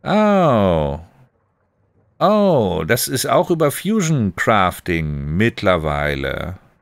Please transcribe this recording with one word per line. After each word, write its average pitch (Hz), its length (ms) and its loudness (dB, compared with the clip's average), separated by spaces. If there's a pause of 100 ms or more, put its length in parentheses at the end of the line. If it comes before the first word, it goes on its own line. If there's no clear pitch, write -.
Oh. 127 960 2 (1200)
Oh, 156 680 2
das 113 200 -2
ist 139 200 -4
auch 143 240 2
über 160 200 0
Fusion 160 640 -2
Crafting 82 1000 -2
mittlerweile. 78 1200 -2 (240)